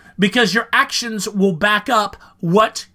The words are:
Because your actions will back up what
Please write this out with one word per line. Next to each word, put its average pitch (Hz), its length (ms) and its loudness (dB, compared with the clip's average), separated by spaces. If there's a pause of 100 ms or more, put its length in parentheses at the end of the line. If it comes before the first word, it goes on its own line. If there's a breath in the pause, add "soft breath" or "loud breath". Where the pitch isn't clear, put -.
(180 soft breath)
Because 202 360 2
your 226 180 -4
actions 233 560 -2
will 196 240 0
back 208 360 -2
up 220 280 -2 (220 soft breath)
what 190 560 0